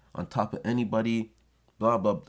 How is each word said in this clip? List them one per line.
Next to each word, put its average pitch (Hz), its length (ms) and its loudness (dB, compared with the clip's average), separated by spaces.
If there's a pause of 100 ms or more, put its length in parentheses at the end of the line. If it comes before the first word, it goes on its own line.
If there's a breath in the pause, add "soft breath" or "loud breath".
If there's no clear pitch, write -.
(160 soft breath)
on 87 120 -6
top 107 260 -2
of - 100 -6
anybody." 113 680 0 (460)
Blah, 117 180 4
blah. 98 320 2